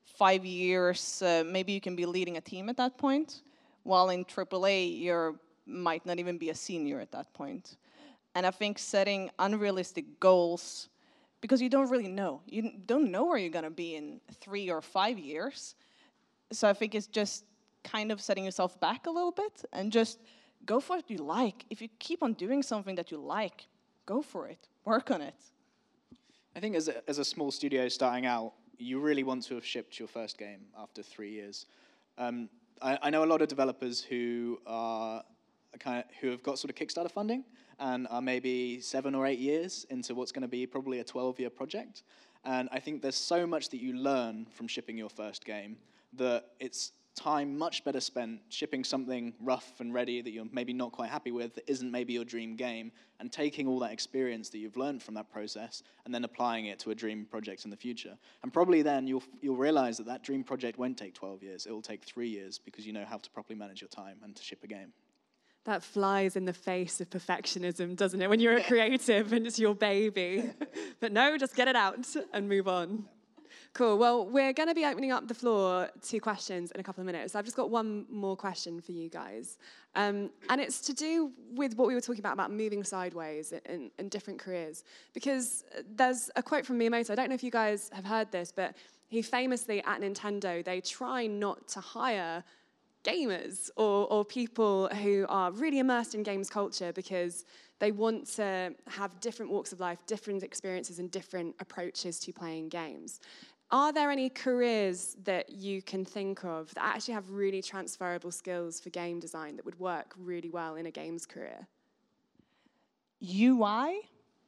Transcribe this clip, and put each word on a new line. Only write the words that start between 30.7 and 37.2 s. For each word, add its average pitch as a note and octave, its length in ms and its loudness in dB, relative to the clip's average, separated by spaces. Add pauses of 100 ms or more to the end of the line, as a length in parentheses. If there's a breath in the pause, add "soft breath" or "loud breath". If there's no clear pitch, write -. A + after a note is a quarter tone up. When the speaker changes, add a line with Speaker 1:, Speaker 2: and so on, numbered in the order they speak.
Speaker 2:
after G#2+ 260 -14
three G#2 280 -12
years. G2+ 360 -12 (520 soft breath)
Um, A#2+ 320 -4 (320)
I, C3+ 220 0
I D3 60 2
know D#3 140 4
a D#3+ 80 4
lot D3 100 4
of - 60 4
developers C3 540 0
who A#2+ 640 -2
are A2+ 560 -4 (560)
kind B2 220 -4
of, A#2 40 -10 (160)
who B2+ 100 0
have B2 120 -6
got C#3 160 -4
sort C#3 120 -6
of - 60 -14
Kickstarter E3+ 340 -4
funding A3+ 340 -2 (340 loud breath)